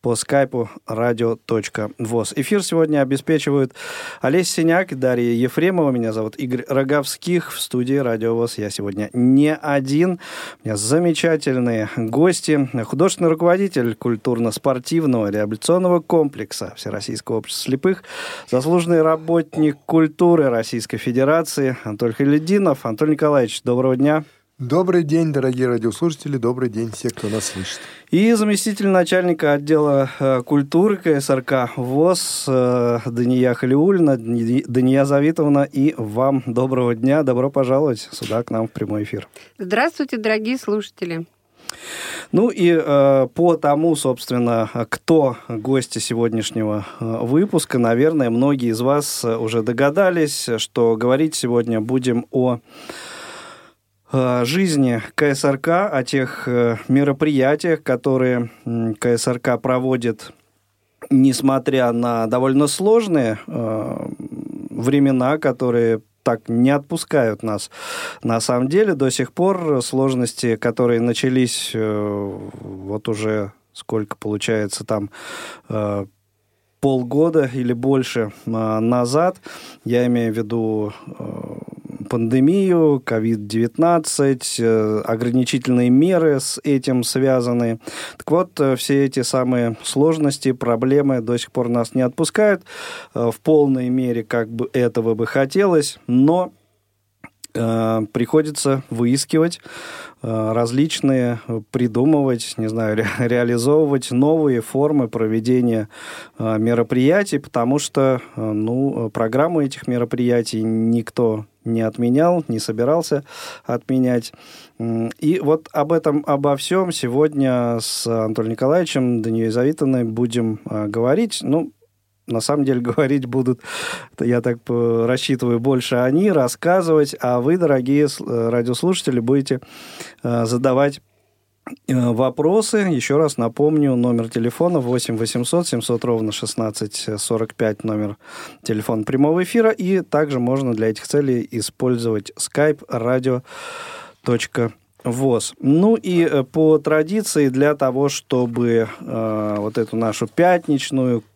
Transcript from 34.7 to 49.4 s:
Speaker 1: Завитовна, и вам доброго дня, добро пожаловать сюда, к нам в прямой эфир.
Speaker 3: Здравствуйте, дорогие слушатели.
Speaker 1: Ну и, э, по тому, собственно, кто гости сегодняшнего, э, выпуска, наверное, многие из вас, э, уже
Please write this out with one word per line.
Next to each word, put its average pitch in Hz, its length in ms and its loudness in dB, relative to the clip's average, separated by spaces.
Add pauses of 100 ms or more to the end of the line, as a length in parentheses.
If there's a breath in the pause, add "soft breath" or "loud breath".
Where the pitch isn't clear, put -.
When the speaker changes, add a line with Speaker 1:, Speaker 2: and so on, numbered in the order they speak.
Speaker 1:
Завитовна, 143 560 2
и 139 340 0
вам 123 480 0
доброго 123 500 0
дня, 135 280 2
добро 131 260 2
пожаловать 135 640 0
сюда, 107 300 -4
к - 80 -8
нам 113 180 -2
в - 20 -10
прямой 104 340 -4
эфир. - 240 -10 (280 loud breath)
Speaker 3:
Здравствуйте, 247 600 -2
дорогие 220 400 -2
слушатели. 180 680 -6 (1040 loud breath)
Speaker 1:
Ну 214 200 4
и, 175 200 4
э, 139 640 4
по 170 220 4
тому, 151 400 2
собственно, 120 720 0 (220)
кто 143 480 2 (100)
гости 120 520 -2
сегодняшнего, 110 840 -2 (160 loud breath)
э, 113 220 -4
выпуска, 151 560 0
наверное, 123 500 2
многие 123 440 0
из 113 100 -4
вас, 143 420 -2
э, 113 140 0
уже 113 240 -2